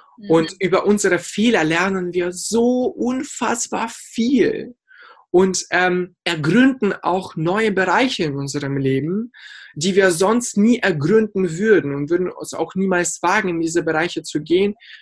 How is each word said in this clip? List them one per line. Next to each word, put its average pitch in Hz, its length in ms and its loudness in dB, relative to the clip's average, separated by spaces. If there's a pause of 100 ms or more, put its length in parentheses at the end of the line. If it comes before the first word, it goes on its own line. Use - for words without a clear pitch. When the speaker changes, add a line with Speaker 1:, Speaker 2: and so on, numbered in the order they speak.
(160)
Speaker 1:
Mhm. 202 140 -10
Speaker 2:
Und 165 300 2
über 165 260 0
unsere 202 320 2
Fehler 202 460 0
lernen 180 480 -2
wir 180 200 -2
so 240 540 0
unfassbar 240 1000 -4
viel 240 840 -2 (560)
und, 185 400 2
ähm, 180 540 0
ergründen 196 720 2
auch 185 420 -4
neue 196 360 0
Bereiche 190 520 0
in 139 120 -4
unserem 139 400 -4
Leben, 147 560 -2 (420)
die 175 200 -2
wir 190 160 6
sonst 208 460 0
nie 226 220 4
ergründen 190 800 0
würden 185 360 2
und 143 140 -4
würden 180 220 0
uns - 240 -12
auch - 200 -6
niemals 185 480 -2
wagen, 190 280 0
in 165 100 -4
diese 165 220 -2
Bereiche 160 400 -2
zu - 180 -6
gehen, 185 340 0 (280)